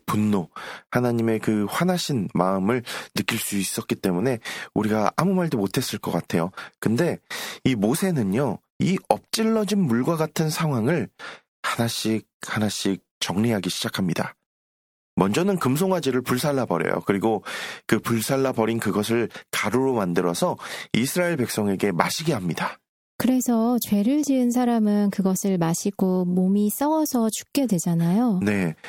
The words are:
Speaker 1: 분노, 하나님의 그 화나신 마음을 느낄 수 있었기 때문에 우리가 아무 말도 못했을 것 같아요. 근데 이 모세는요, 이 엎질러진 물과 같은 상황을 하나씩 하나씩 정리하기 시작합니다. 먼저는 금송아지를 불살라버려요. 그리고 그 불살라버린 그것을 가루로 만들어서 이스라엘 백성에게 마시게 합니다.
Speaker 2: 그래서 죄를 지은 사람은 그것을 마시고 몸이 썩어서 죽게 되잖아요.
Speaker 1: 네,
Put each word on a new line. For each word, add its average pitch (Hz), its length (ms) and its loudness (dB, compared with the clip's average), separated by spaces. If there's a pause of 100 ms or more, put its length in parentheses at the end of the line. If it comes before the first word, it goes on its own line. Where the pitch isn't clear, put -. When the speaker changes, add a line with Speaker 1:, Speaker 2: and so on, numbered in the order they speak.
Speaker 1:
분노, 104 420 2 (400)
하나님의 117 520 2
그 107 280 0
화나신 170 640 0
마음을 95 480 2 (320)
느낄 110 240 0
수 - 180 -4
있었기 101 420 -2
때문에 104 420 0 (340)
우리가 107 420 2
아무 185 200 2
말도 165 240 0
못했을 101 400 -2
것 - 100 -6
같아요. 87 400 0 (300)
근데 120 400 0 (440)
이 131 120 2
모세는요, 117 840 0 (220)
이 190 180 2 (100)
엎질러진 220 720 0
물과 139 380 2
같은 156 320 -2
상황을 147 580 0 (540)
하나씩 110 640 -2 (220)
하나씩 101 560 -2 (160)
정리하기 101 500 0
시작합니다. - 640 -2 (840)
먼저는 151 420 2
금송아지를 143 640 0
불살라버려요. 123 840 0
그리고 101 380 2 (420)
그 117 140 4
불살라버린 117 800 0
그것을 107 500 0 (220)
가루로 127 420 0
만들어서 92 640 0 (360)
이스라엘 165 440 0
백성에게 104 540 0
마시게 90 420 -4
합니다. 90 460 -6 (380)
Speaker 2:
그래서 240 640 0
죄를 233 420 0
지은 262 280 0
사람은 214 600 2
그것을 190 460 0
마시고 185 680 0
몸이 185 460 2
썩어서 294 580 0
죽게 - 380 -2
되잖아요. 180 760 2
Speaker 1:
네, 185 320 2 (140)